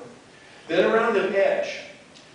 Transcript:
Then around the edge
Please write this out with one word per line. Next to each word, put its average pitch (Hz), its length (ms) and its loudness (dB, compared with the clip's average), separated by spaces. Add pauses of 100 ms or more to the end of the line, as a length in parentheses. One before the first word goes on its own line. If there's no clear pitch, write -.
(680)
Then 175 220 2
around 226 240 2
the 196 320 0
edge - 360 -2 (540)